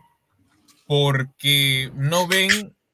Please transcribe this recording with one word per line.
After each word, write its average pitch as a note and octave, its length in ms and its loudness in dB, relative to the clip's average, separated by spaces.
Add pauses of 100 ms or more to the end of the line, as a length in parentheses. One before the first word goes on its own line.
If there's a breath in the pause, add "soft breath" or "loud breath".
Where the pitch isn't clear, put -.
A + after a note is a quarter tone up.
(880)
Porque C#3 1080 0
no D#3+ 320 0
ven, F#3+ 500 0 (180)